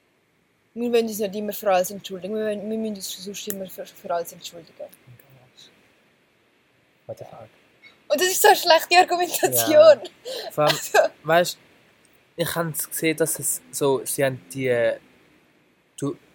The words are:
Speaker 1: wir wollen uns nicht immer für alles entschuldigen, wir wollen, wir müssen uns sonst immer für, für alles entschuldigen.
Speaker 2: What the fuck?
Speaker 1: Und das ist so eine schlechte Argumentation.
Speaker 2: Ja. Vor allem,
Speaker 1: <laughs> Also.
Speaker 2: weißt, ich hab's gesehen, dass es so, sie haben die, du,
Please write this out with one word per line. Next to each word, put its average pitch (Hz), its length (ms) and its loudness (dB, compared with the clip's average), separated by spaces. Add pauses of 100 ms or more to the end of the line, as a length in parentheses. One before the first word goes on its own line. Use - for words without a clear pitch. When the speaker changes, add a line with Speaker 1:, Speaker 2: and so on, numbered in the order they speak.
(760)
Speaker 1:
wir 240 180 -4
wollen 226 140 2
uns 214 120 -8
nicht 196 160 -4
immer 208 180 -8
für 208 200 -2
alles 180 180 2
entschuldigen, 190 440 -10
wir 214 100 -4
wollen, 208 260 -6
wir 220 80 -4
müssen 220 180 -6
uns 190 280 -14
sonst 202 240 -12
immer 196 200 -2
für, 180 180 -16
für - 280 -14
alles 170 180 -6
entschuldigen. 170 520 -20 (2250)
Speaker 2:
What 113 120 -16
the - 60 -18
fuck? - 240 -20 (600)
Speaker 1:
Und 294 120 0
das 370 80 2
ist 392 140 -2
so 415 60 8
eine 381 80 10
schlechte 339 420 4
Argumentation. - 720 0
Speaker 2:
Ja. 605 280 8 (520)
Vor 151 120 0
allem, 156 120 2 (100)
Speaker 1:
<laughs> - 60 -14
Also. 403 60 4 (240)
Speaker 2:
weißt, 165 360 0 (800)
ich 165 180 -4
hab's 165 360 -6
gesehen, 160 260 -2
dass 160 220 -2
es - 320 -6
so, 139 340 0
sie - 200 -2
haben 131 180 -2 (100)
die, 120 400 0 (1040)
du, 139 200 -6 (180)